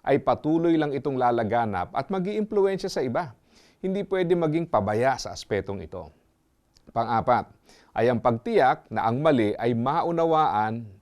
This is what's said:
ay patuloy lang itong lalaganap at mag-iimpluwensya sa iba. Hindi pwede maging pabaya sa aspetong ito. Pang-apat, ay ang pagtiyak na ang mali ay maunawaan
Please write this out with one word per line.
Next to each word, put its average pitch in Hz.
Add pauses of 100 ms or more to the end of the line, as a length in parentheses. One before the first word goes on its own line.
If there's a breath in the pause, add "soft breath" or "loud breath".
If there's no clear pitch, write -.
ay 135
patuloy 160
lang 151
itong 135
lalaganap 117
at 135
mag-iimpluwensya 196
sa -
iba. 135 (480 soft breath)
Hindi 190
pwede 185
maging 165
pabaya 117
sa 104
aspetong 98
ito. 80 (800)
Pang-apat, 117 (480 soft breath)
ay 113
ang 117
pagtiyak 135
na 110
ang 120
mali 120
ay 120
maunawaan 135 (180)